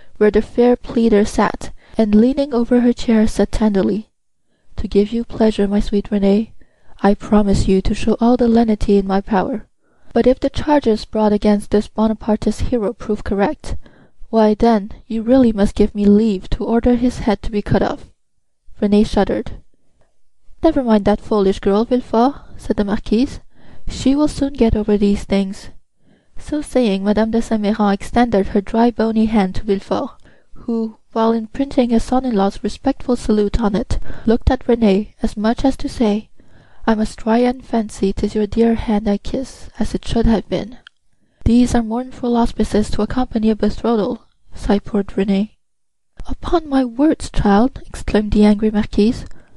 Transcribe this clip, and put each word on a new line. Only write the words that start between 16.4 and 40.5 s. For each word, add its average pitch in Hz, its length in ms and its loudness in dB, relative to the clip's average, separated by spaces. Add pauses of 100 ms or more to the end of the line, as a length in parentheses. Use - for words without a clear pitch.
to - 140 -2
order 233 320 2
his 240 300 -2
head 202 160 0
to - 80 -2
be 208 200 -4
cut - 120 2
off." - 280 -6 (720)
Renée 208 240 4
shuddered. - 440 -2 (1120)
"Never 302 200 2
mind 214 220 2
that 202 240 0
foolish 202 320 0
girl, 208 240 2
Villefort," 247 500 0 (220)
said - 220 -6
the 202 140 -2
Marquise. 220 480 -2 (460)
"She - 300 0
will 294 120 2 (100)
soon 277 160 -2
get 226 200 2
over 208 220 0
these 202 280 0
things." 196 440 -4 (680)
So 302 240 -6
saying, 208 400 0
Madame 208 300 0
de 226 100 0
Saint 220 200 -2
Méran 202 300 0
extended 214 560 0
her 208 120 0
dry, 226 320 0
bony 220 340 0
hand 202 300 0
to - 80 -2
Villefort, 202 460 -4 (520)
who, 226 340 -4 (160)
while 226 200 0
imprinting 247 600 -2
a 226 60 6
son-in-law's 226 640 0
respectful - 540 -2
salute 208 440 0
on 208 140 0
it, - 240 0 (260)
looked 233 260 2
at 254 160 -2
Renée 214 540 2
as - 160 -2
much 214 280 -2
as 269 140 2
to 285 100 -4
say, 214 420 -2 (560)
"I 220 80 4
must 214 240 -4
try 226 200 0
and 247 260 0
fancy 214 480 -2
'tis 208 240 -4
your 214 100 0
dear 226 300 2
hand 214 320 -2
I 202 100 0
kiss, - 500 -8 (120)
as 202 160 -2
it - 100 -8
should 226 200 0
have 220 220 2
been." 202 300 -8 (680)